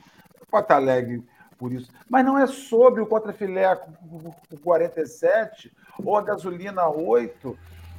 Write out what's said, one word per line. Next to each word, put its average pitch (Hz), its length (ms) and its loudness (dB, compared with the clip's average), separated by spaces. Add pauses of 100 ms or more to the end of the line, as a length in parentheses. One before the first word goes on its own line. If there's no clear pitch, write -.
(500)
Pode - 180 2
tá 156 80 6
alegre 127 480 0 (360)
por 123 140 -8
isso. 127 180 -12 (180)
Mas 254 160 4
não 269 120 2
é 269 100 4
sobre 233 540 4
o 214 40 -2
contrafilé 202 600 -2
a 185 120 2 (840)
quarenta 165 380 0
e 147 40 -4
sete 190 640 -2 (340)
ou 196 120 -2
a 208 60 2
gasolina 190 640 -6
a 165 60 2
oito, 202 720 -4 (400)